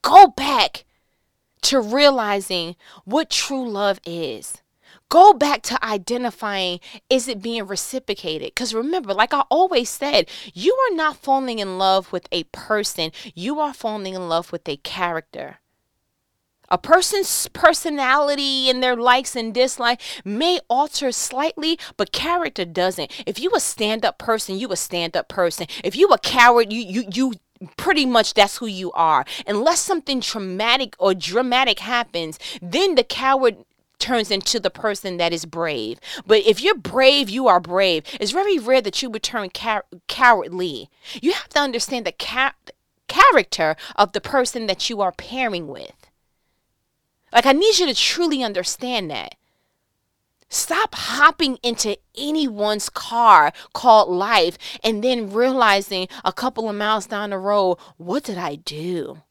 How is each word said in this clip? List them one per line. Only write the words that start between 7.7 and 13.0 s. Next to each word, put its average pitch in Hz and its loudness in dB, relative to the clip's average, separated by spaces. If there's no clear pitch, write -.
'Cause 233 -4
remember, 247 -4
like 214 2
I 285 0
always 349 2
said, 277 0
you 254 0
are 508 0
not 311 -2
falling 269 -2
in 190 -6
love 190 2
with 180 -6
a 170 -4
person. - -4